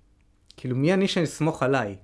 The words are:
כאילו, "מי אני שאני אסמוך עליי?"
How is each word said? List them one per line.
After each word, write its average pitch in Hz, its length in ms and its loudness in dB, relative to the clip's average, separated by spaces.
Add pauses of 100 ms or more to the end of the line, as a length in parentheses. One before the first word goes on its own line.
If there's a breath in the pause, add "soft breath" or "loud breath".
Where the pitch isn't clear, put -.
(580)
כאילו, 127 180 -4
"מי 143 180 2
אני 190 140 2
שאני 180 180 0
אסמוך 156 380 -2
עליי?" 123 400 0